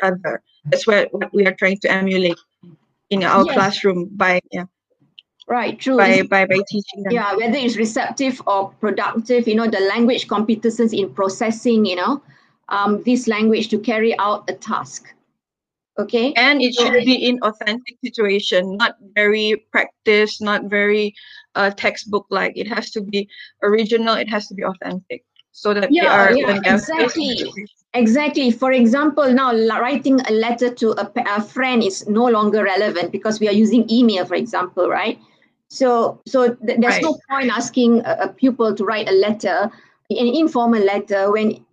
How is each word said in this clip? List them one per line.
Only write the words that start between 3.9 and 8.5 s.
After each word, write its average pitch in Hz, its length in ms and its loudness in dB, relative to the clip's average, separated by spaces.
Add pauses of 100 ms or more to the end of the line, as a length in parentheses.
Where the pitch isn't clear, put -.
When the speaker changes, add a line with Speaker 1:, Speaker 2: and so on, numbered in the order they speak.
Speaker 1:
by, 180 280 0 (100)
yeah. 180 140 -8 (840)
Speaker 2:
Right, 240 300 -4
true. 262 180 0
Speaker 1:
By, 196 120 6
Speaker 2:
It's 190 200 4
Speaker 1:
by, 196 180 2
by 190 220 2
teaching 202 340 -8
them. 196 100 -4
Speaker 2:
Yeah, 208 220 -2
whether 226 220 0
it's 233 200 -2
receptive 247 720 -2
or 196 240 0 (100)